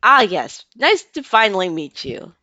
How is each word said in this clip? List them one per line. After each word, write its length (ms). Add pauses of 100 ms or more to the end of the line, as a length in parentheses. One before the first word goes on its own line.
Ah, 200
yes. 420 (100)
Nice 380
to 100
finally 460
meet 340
you. 400